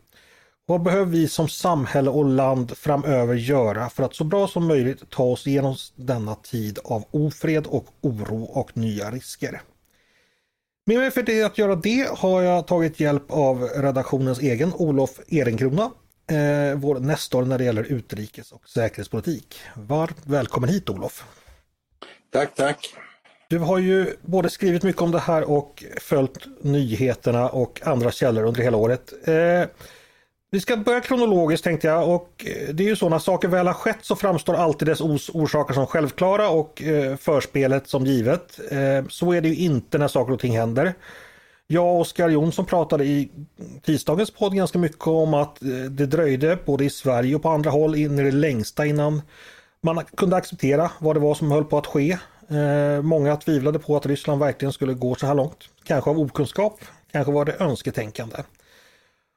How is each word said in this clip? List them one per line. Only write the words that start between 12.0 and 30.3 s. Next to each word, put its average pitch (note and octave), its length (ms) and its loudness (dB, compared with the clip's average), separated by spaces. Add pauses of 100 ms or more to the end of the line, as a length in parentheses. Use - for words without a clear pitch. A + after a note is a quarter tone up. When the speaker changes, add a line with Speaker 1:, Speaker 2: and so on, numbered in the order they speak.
Speaker 1:
har F#3 260 2
jag F3+ 240 2
tagit E3 340 0
hjälp C#3+ 280 2
av C3 340 2
redaktionens C3 800 -2
egen C#3 340 0
Olof C3+ 540 0
Ehrenkrona, C#3+ 560 0 (460)
eh, D3 460 0
vår C#3 240 -2
nestor C3 440 -2
när C3 140 0
det C3 60 0
gäller A2+ 200 0
utrikes- G#2+ 680 -10
och - 160 -20
säkerhetspolitik. A2+ 880 -4 (180)
Varmt D3+ 480 -4
välkommen C3 460 -2
hit, F#3 200 -2
Olof. F#2+ 340 -10 (1080)
Speaker 2:
Tack, C#3+ 220 -2
tack. C#3+ 400 -4 (540)
Speaker 1:
Du E3 100 -2
har E3+ 200 0
ju F#3 440 0
både E3+ 280 0
skrivit F3 320 0
mycket F#3 200 0
om E3+ 80 0
det E3+ 80 2
här D#3 320 0
och D3 340 -2 (160)
följt C3+ 380 0 (220)
nyheterna B2 880 0
och B2 360 -4
andra B2 260 0
källor A2 340 0
under A#2 180 0
hela A#2+ 140 2
året. A2+ 360 0 (160)
Eh, E3+ 360 4 (880)